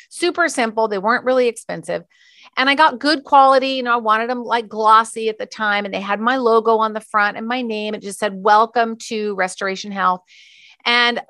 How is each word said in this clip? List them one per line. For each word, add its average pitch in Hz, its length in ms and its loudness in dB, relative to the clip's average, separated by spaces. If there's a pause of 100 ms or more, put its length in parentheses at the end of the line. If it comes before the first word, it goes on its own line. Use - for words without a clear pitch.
(100)
Super 349 380 -2
simple. 226 400 -2
They 208 100 -4
weren't 220 260 -2
really 254 220 2
expensive. 170 560 -8 (540)
And 262 120 0
I 277 60 4
got 294 240 2
good 277 240 0
quality. 269 460 6
You 262 160 -4
know, 240 100 0
I 240 40 2
wanted 220 300 0
them, 247 140 -6
like, 220 260 -4
glossy 220 600 2
at 214 100 -6
the 214 80 -10
time. 208 380 -4
And 196 100 -10
they 190 60 -4
had 202 180 -4
my 247 200 0
logo 226 400 4
on 220 140 0
the 214 80 -6
front 208 360 0
and 226 100 -10
my 254 160 -4
name. 214 320 -6
It 202 80 -10
just 196 160 -12
said, 202 160 -4
"Welcome 226 600 2 (100)
to 208 300 -6
Restoration 190 560 -6
Health." 185 300 -2 (640)
And 240 460 2